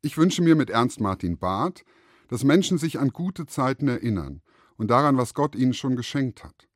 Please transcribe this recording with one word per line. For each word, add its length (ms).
Ich 140
wünsche 240
mir 140
mit 160
Ernst 300
Martin 360
Barth, 480
dass 160
Menschen 340
sich 220
an 80
gute 380
Zeiten 420
erinnern 520
und 120
daran, 280
was 180
Gott 220
ihnen 180
schon 220
geschenkt 480
hat 320